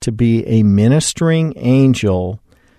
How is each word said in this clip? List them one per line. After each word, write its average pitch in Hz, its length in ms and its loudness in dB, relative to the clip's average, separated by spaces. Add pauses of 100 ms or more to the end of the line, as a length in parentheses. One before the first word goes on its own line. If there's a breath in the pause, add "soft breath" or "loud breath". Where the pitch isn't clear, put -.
to 117 100 -6
be 113 340 0
a 113 180 2
ministering 156 920 0
angel 110 840 0 (380 soft breath)